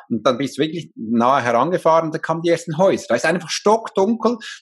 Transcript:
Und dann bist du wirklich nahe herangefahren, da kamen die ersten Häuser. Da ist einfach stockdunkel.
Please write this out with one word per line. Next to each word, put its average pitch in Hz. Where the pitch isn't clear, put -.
Und 113
dann 127
bist 135
du 135
wirklich 160
nahe 120
herangefahren, 160
da 160
kamen 165
die 170
ersten 160
Häuser. 175
Da 117
ist 123
einfach 170
stockdunkel. 226